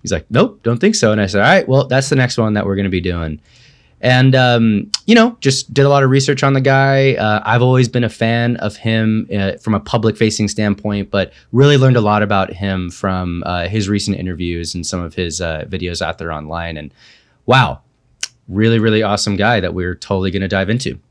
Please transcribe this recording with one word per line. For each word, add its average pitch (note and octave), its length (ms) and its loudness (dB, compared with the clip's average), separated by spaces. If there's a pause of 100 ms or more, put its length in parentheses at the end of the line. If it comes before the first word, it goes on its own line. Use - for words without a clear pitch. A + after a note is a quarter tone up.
He's - 120 -8
like, E2 160 -6
"Nope, E3 340 0
don't A#2 160 0
think G#3+ 160 2
so." A2 160 2
And G#2+ 80 2
I G#2 60 2
said, G2 160 0
"All A2 60 4
right, F3+ 200 4
well, C3+ 200 2
that's C3 220 0
the D3 60 0
next B2+ 220 0
one A2 160 0
that G#2 120 0
we're G2 100 -2
gonna G2 140 -2
be F#2 120 -2
doing." E2+ 400 -6 (600)
And, B2+ 340 4
um, A#2 560 2 (160)
you A3 80 6
know, A#3 240 4
just C3+ 340 -2
did C#3 120 4
a C#3 40 4
lot C#3 140 4
of C3 60 2
research C3+ 340 2
on C#3 100 2
the C3+ 80 0
guy. C3+ 540 2
Uh, G#2+ 280 0
I've A#2 180 2
always B2+ 260 4
been A#2+ 160 -2
a A2 60 -2
fan A#2 480 -2
of - 180 -6
him, A2 580 -2
uh, G2 200 -2
from - 200 -4
a G2 60 0
public-facing A2 720 0
standpoint, G#2 600 -4
but G2 220 -2 (220)
really C#3+ 240 6
learned C3 180 4
a A#2+ 60 4
lot G#2 200 2
about G2 320 -2
him F#2 380 -4
from, F2+ 560 -4
uh, F2 200 -4
his G2+ 220 -4
recent G2+ 280 -2
interviews F2 580 -8
and F2 100 -8
some F2+ 160 -6
of E2+ 140 -10
his, F2 240 -6
uh, D#2+ 300 -6
videos F2 320 -8
out E2 160 -6
there E2 140 -10
online. D#2+ 460 -10
And D2+ 160 -16 (520)
wow, A#2+ 340 2 (680)
really, A2 300 2
really A2 240 2
awesome G2+ 360 -2
guy G#2 240 2
that F2 120 -4
we're F2+ 220 -4
totally F#2+ 340 -4
gonna F#2+ 200 -4
dive F#2+ 200 -2
into. A2 300 -4 (120)